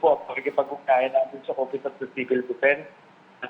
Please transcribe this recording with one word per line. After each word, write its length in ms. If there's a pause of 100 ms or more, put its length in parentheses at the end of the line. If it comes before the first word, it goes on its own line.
po 160
ang 80
pakikipag-ugnayan 880
namin 320
sa 80
Office 320
of 160
the 160
Civil 320
Defense. 400 (600)